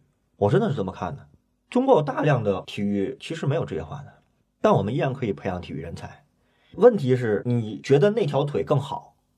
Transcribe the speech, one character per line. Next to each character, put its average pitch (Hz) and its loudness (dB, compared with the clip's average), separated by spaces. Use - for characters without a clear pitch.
我 101 2
真 180 4
的 226 0
是 - -4
这 98 -4
么 92 -8
看 82 -8
的。 - -20
中 247 0
国 269 6
有 151 6
大 262 -4
量 135 2
的 95 0
体 - -10
育 101 -2
其 - -10
实 160 -8
没 147 0
有 123 -2
职 98 -8
业 80 -6
化 143 -12
的， - -18
但 214 4
我 110 2
们 107 -4
依 143 -2
然 139 -2
可 120 -6
以 98 -2
培 - -6
养 90 -6
体 85 -14
育 78 -10
人 82 -12
才。 - -18
问 208 6
题 127 2
是 113 0
你 120 -4
觉 135 4
得 208 4
那 214 -2
条 156 0
腿 - -4
更 147 0
好， - -10